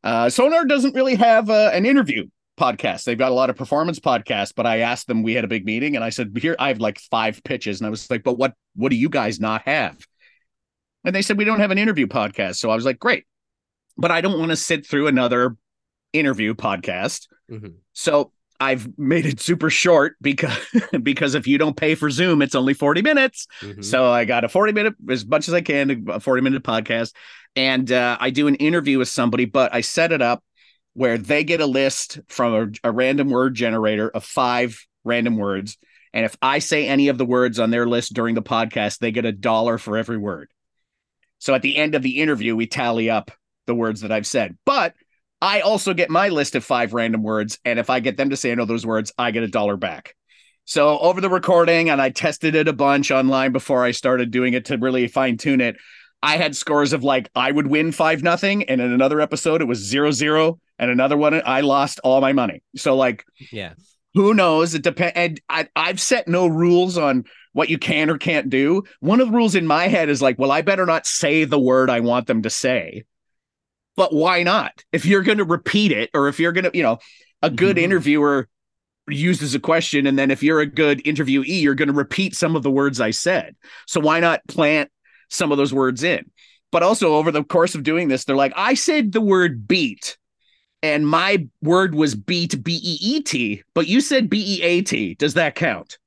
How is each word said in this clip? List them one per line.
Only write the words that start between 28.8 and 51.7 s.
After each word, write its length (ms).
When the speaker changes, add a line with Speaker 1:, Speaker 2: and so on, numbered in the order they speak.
Speaker 1:
with 100
somebody, 380
but 280
I 60
set 320
it 100
up 220
where 260
they 260
get 160
a 60
list 600
from 260
a, 40
a 40
random 380
word 240
generator 560
of 140
five 540
random 340
words. 400
And 120
if 180
I 180
say 260
any 220
of 100
the 80
words 320
on 120
their 160
list 260
during 240
the 60
podcast, 560
they 140
get 120
a 80
dollar 460
for 180
every 220
word. 320
So 160
at 80
the 140
end 180
of 80
the 180
interview, 340
we 120
tally 440
up 200
the 80
words 280
that 100
I've 140
said. 380
But 300
I 200
also 340
get 160
my 180
list 260
of 100
five 280
random 300
words. 420
And 140
if 120
I 100
get 160
them 140
to 60
say, 160
"I 40
know 100
those 200
words," 320
I 120
get 120
a 60
dollar 280
back. 380
So 340
over 220
the 100
recording, 600